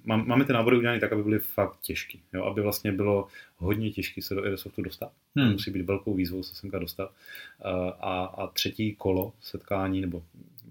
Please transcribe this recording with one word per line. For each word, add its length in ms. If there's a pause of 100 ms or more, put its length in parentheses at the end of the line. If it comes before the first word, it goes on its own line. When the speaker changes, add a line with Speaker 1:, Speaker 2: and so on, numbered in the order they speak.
Speaker 1:
mám, 220
máme 180
ty 80
nábory 240
udělané 220
tak, 140
aby 100
byly 160
fakt 420
těžký, 380 (140)
jo, 100
aby 180
vlastně 300
bylo 360 (300)
hodně 340
těžký 300
se 140
do 80
Airsoftu 380
dostat. 300 (240)
Speaker 2:
Hmm. 160
Speaker 1:
Musí 200
být 100
velkou 320
výzvou 300
se 120
semka 240
dostat. 320 (500)
Eh, 40 (340)
a, 260
a 220
třetí 480
kolo 460
setkání, 600
nebo 220 (480)